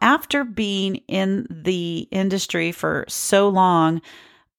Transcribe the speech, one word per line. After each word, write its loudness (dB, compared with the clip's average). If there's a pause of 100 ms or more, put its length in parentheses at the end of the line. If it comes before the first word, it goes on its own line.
after 0
being -4 (100)
in -2
the -4
industry -2
for -4
so 2
long, 4 (560)